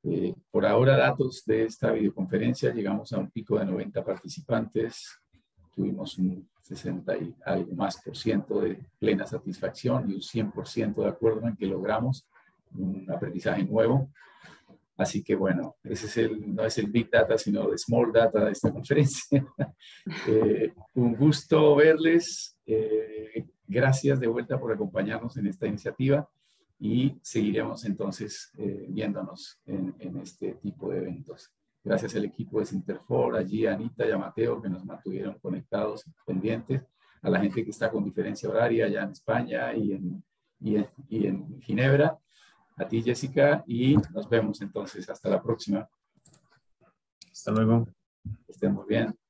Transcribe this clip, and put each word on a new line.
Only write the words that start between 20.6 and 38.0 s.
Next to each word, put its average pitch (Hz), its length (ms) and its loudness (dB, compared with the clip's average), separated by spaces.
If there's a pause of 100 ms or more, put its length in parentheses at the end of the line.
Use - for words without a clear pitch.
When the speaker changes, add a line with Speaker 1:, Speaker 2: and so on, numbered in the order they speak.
Speaker 1:
un 120 200 4
gusto 151 600 6
verles. 160 920 6
Eh, 110 840 -2 (220)
gracias 131 480 4
de 120 80 0
vuelta 123 320 -2
por 117 140 -2
acompañarnos 104 640 -4
en 101 100 -2
esta 98 180 -4
iniciativa 131 640 0 (480)
y 120 440 0
seguiremos 110 640 -2
entonces, - 720 -6
eh, 98 320 -6
viéndonos 98 760 -6
en, 92 340 -6
en 90 180 -10
este - 380 -8
tipo 95 340 -8
de 92 80 -4
eventos. - 560 -10 (280)
Gracias 107 340 -2
al 104 100 0
equipo 107 340 -4
de 104 60 0
Sinterfor, 120 720 -2
allí 104 280 -2
a 98 80 0
Anita 113 320 -4
y 110 60 2
a 107 60 0
Mateo 113 440 -2
que 104 60 -6
nos 90 160 -6
mantuvieron 98 560 -8
conectados, 104 640 -4 (220)
pendientes, 113 580 -2 (380)
a - 80 0
la 92 100 4
gente 104 240 0
que 107 80 -8
está 95 180 -2
con 104 140 -2